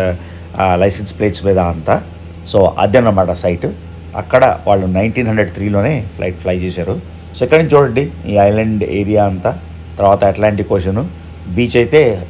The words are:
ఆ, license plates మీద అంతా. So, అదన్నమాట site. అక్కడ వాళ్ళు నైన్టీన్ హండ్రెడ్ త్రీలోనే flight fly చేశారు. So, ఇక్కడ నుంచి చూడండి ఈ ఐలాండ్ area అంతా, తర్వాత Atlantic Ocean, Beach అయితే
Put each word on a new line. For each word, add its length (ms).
ఆ, 140
license 420
plates 280
మీద 140
అంతా. 440
So, 180
అదన్నమాట 520
site. 340
అక్కడ 520
వాళ్ళు 180
నైన్టీన్ 420
హండ్రెడ్ 260
త్రీలోనే 640
flight 240
fly 180
చేశారు. 420
So, 60
ఇక్కడ 160
నుంచి 160
చూడండి 360
ఈ 80
ఐలాండ్ 480
area 420
అంతా, 340
తర్వాత 260
Atlantic 480
Ocean, 360
Beach 280
అయితే 540